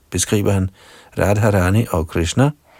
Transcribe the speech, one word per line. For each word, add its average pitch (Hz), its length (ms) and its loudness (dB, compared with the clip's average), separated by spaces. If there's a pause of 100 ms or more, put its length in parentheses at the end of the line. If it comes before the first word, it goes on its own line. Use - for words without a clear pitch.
beskriver 101 420 -2
han 95 180 0 (480)
Radharani 101 760 2
og 80 160 -2
Krishna 110 420 0 (300)